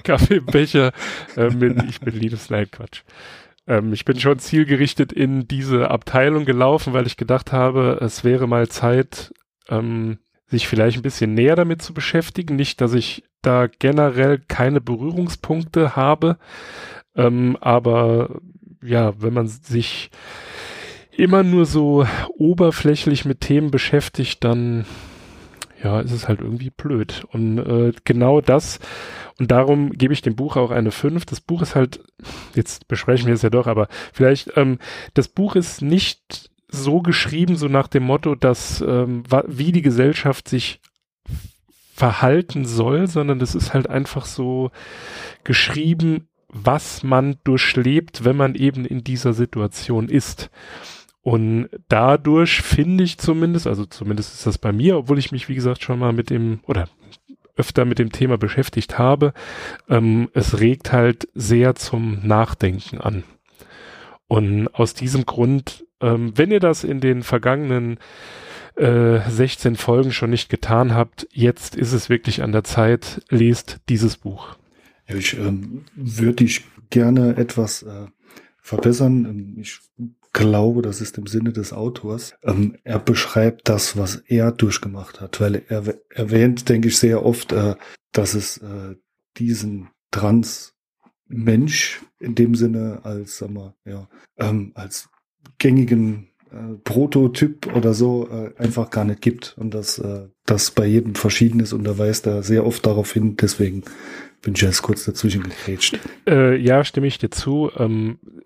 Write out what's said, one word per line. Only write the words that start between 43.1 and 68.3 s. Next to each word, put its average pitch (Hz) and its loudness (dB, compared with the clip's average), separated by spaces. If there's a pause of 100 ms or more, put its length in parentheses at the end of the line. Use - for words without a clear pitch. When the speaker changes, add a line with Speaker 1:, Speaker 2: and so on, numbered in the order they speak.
Speaker 1:
das 123 -2
ist - -4
halt 131 2
einfach 135 -4
so 127 -4 (720)
geschrieben, 160 0 (220)
was 120 -2
man 135 2
durchlebt, 131 0
wenn 131 4
man 135 0
eben 135 0
in 123 -6
dieser 127 -2
Situation 113 -2
ist. - -2 (720)
Und 113 0 (180)
dadurch 147 4
finde 185 2
ich 170 -6
zumindest, 165 0
also 104 -2
zumindest 104 -6
ist - -10
das 107 0
bei 104 -2
mir, 160 4
obwohl 139 2
ich 131 -4
mich, 131 -8
wie 131 -6
gesagt, 127 -2
schon 123 -4
mal 120 0
mit 117 -2
dem, 113 -2
oder 92 -2 (680)
öfter - 0
mit 120 -2
dem 113 0
Thema 127 0
beschäftigt - -4
habe, 139 2 (540)
ähm, 113 2
es 110 0
regt 117 2
halt 120 2
sehr 120 2
zum 110 -4
Nachdenken 104 0
an. 104 -4 (1040)
Und 107 2
aus 113 0
diesem 131 -2
Grund, 135 -2 (160)
ähm, 117 0
wenn 165 2
ihr 208 2
das 170 2
in 147 -4
den 127 0
vergangenen, 127 -2 (760)